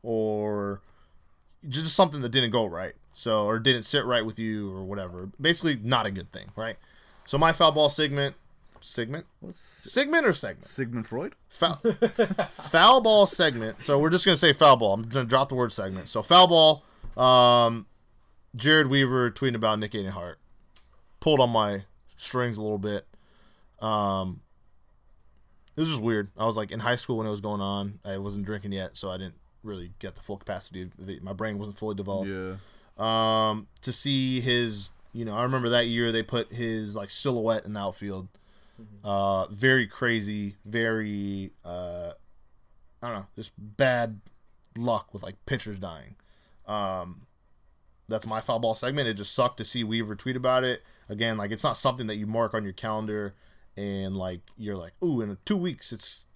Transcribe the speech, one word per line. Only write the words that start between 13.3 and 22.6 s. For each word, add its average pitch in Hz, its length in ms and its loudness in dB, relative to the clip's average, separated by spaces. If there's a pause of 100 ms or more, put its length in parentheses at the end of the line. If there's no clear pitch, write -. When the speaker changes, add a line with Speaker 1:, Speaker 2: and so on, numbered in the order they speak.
Speaker 1:
So 143 140 4
we're 156 120 4
just 175 140 2
gonna 180 120 6
say 151 160 8
foul 139 240 10
ball. 104 180 4
I'm 110 80 -4
gonna 120 240 -2
drop 135 220 4
the 135 60 -6
word 123 180 0
segment. 95 360 -6
So 107 140 -4
foul 180 260 10
ball. 156 360 8 (380)
Um, 120 640 6 (680)
Jared 143 320 6
Weaver 127 420 2
tweeting 127 260 -2
about 110 220 0
Nick 107 140 -6
Aidenhart. 95 440 -8 (840)
Pulled 151 200 4
on 123 100 6
my 104 320 0 (340)
strings 120 420 -4
a 107 40 -8